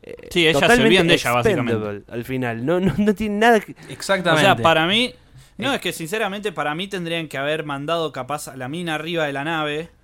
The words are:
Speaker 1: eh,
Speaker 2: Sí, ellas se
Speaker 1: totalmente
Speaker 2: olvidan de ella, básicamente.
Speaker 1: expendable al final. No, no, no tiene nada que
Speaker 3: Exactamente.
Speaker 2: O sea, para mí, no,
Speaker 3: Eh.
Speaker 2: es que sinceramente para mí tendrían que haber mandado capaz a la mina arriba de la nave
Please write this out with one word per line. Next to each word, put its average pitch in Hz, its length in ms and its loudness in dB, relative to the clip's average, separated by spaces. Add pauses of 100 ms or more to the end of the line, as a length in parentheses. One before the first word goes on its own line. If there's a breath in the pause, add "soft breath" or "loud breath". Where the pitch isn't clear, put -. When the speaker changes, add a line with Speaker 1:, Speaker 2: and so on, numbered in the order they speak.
Speaker 1:
eh, - 280 -18
Speaker 2:
Sí, 175 160 0
ellas 156 100 4
se 139 40 4
Speaker 1:
totalmente 240 280 6
Speaker 2:
olvidan 170 200 6
de 170 60 6
ella, 123 180 0
básicamente. 120 400 2
Speaker 1:
expendable 104 400 -4
al 117 120 -8
final. 123 420 -4
No, 175 140 2
no, 190 160 2
no 208 180 2
tiene 208 220 -4
nada 220 240 4
que - 140 -16 (140)
Speaker 3:
Exactamente. 170 600 0
Speaker 2:
O 180 40 6
sea, 117 80 -2
para 160 240 4
mí, 233 280 0 (420 soft breath)
no, 262 160 -2
Speaker 3:
Eh. 240 40 0
Speaker 2:
es - 40 -4
que 180 120 -4
sinceramente 202 600 -4
para 147 220 -4
mí 190 140 -6
tendrían 170 400 -6
que 139 100 -8
haber 151 260 -2
mandado 151 480 -4
capaz 135 360 -8
a 131 80 -16
la 127 120 -10
mina 165 260 -6
arriba 156 320 -4
de 139 60 -4
la 139 120 -6
nave 156 460 -4 (140)